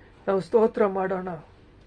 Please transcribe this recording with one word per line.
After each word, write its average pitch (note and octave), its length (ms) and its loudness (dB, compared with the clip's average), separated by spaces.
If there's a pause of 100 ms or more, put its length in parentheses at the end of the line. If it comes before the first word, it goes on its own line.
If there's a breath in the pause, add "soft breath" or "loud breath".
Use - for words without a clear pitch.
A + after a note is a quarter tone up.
(280 loud breath)
ನಾವು G3 120 2
ಸ್ತೋತ್ರ A3+ 460 2
ಮಾಡೋಣ, F#3+ 420 -2 (600)